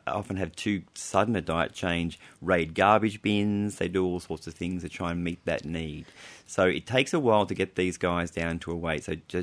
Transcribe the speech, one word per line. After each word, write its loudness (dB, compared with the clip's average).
often -2
have -4
too -2
sudden 0
a 2
diet 0
change -2
raid 2
garbage 4
bins. 2
They 0
do 2
all 0
sorts -8
of -12
things -4
to -6
try -4
and -2
meet -4
that -2
need. -6
So 2
it 2
takes 0
a 2
while 4
to -4
get -4
these 0
guys -2
down -2
to -8
a -4
weight. -4
So, -4